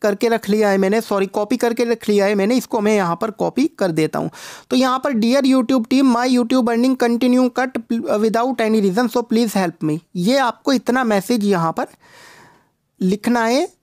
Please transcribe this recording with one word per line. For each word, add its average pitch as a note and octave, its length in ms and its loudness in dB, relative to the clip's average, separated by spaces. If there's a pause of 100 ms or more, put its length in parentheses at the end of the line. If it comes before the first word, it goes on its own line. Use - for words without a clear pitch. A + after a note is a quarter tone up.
करके G#3 280 0
रख A3+ 200 -2
लिया G#3 200 2
है G3 80 2
मैंने, G3 240 2
सॉरी, G3+ 260 -2
कॉपी G#3 300 -2
करके A#3+ 260 -2
रख A#3 260 -4
लिया G3+ 160 4
है G#3 100 0
मैंने, G3+ 200 0
इसको A#3+ 260 -2
मैं G#3+ 140 2
यहाँ F3 200 0
पर A3 160 -6
कॉपी G3 360 -2 (120)
कर F#3 120 0
देता D#3 280 -2
हूँ। D#3 100 -4 (400)
तो B3+ 60 0
यहाँ B3+ 240 2
पर C#4+ 140 -4
"Dear A#3 300 2
YouTube C4 440 2
team, C4 280 2
my B3 120 0
YouTube B3 400 0
earning A#3+ 300 0
continue B3 520 2 (100)
cut C4 200 -4 (400)
without A3+ 420 0
any A3 200 2
reason, G3 260 0
so A#3+ 160 -2
please A#3 320 0
help F#3 280 -2
me", D3+ 160 -2 (160)
ये G3 220 0
आपको C4+ 360 -2
इतना B3+ 300 0
मैसेज G#3 420 0
यहाँ E3+ 260 0
पर A#3+ 160 -6 (1120)
लिखना G#3+ 440 0
है C4+ 220 0 (160)